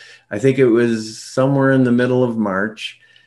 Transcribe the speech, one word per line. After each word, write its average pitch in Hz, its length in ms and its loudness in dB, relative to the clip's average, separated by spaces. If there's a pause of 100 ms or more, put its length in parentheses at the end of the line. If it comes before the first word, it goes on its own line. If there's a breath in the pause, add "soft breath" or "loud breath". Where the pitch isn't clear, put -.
(300 loud breath)
I 104 80 -8
think 135 220 0
it 131 80 4
was 113 540 0
somewhere 135 500 0
in 131 120 4
the 123 80 2
middle 123 320 2
of 117 140 -2
March, 104 640 -6 (260 soft breath)